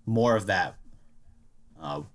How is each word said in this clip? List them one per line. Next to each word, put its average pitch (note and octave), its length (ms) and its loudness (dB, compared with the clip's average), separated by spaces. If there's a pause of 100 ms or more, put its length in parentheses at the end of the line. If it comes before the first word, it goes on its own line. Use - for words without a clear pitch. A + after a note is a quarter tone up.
more A2+ 280 4
of G2+ 120 0
that, F#2 280 0 (1080)
uh, D2 200 -8 (140)